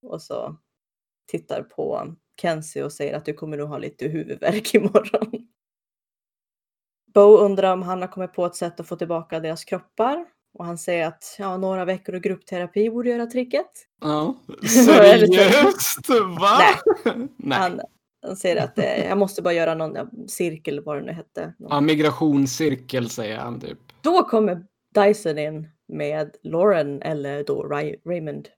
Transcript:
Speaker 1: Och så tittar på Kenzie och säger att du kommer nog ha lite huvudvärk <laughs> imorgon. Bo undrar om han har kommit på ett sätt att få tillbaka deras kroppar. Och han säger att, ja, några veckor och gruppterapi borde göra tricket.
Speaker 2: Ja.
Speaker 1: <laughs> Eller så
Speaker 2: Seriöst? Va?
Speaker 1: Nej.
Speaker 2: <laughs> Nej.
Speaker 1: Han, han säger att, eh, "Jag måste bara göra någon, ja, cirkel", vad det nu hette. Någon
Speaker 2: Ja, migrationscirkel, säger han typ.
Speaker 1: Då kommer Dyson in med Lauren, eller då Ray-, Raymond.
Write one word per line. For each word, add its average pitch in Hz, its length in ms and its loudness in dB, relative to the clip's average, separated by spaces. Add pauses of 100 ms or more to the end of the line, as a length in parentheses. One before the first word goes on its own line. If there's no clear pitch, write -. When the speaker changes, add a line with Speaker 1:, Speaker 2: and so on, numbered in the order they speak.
Speaker 1:
Och 160 140 -12
så - 340 -10 (760)
tittar 160 320 -8
på - 520 -8 (260)
Kenzie 156 420 -6
och 143 80 -8
säger 147 220 -8
att 151 120 -10
du 151 80 -8
kommer 151 240 -12
nog 147 120 -8
ha 147 80 -12
lite - 300 -10
huvudvärk 165 680 -4
<laughs> - 20 -
imorgon. 214 720 -4 (1700)
Bo 208 240 10
undrar 190 360 4
om 185 80 -4
han 180 200 -6
har 185 80 -8
kommit 185 240 -10
på 180 120 -2
ett 175 100 -6
sätt 175 240 -8
att 170 80 -12
få 180 80 -10
tillbaka 165 440 -6
deras 160 260 -8
kroppar. 262 600 -4 (340)
Och 175 60 -12
han 170 120 -8
säger 170 300 -4
att, - 320 -14
ja, 190 180 -6
några 190 280 -4
veckor 185 300 -6
och 180 60 -10
gruppterapi 185 680 -4
borde 240 200 -4
göra 240 160 -2
tricket. 247 460 -4 (300)
Speaker 2:
Ja. 151 340 -2 (120)
Speaker 1:
<laughs> - 0 - (560)
Eller 208 240 10
så 180 60 6
Speaker 2:
Seriöst? 226 760 4 (300)
Va? 208 200 4 (460)
Speaker 1:
Nej. 240 240 -4
Speaker 2:
<laughs> - 80 -20
Nej. - 200 -4
Speaker 1:
Han, 180 220 -2 (460)
han 190 100 -10
säger 175 280 -2
att, - 160 -6
eh, 135 280 -2
"Jag 190 100 -2
måste 196 240 -2
bara 175 120 0
göra 165 220 0
någon, 160 200 -8
ja, - 140 -10 (180)
cirkel", 156 560 -8
vad 151 140 -8
det 143 60 -8
nu - 80 -12
hette. 170 480 -14
Någon - 120 -20
Speaker 2:
Ja, 147 100 0
migrationscirkel, 143 1300 0
säger 107 280 -8
han 120 220 -12
typ. - 200 -14 (220)
Speaker 1:
Då 349 220 2
kommer 190 420 -2 (300)
Dyson 202 420 2
in 156 300 -8 (200)
med 151 560 -8
Lauren, 160 580 0
eller 143 420 -6
då 143 200 -4
Ray-, 147 320 -6 (100)
Raymond. 156 420 -8 (100)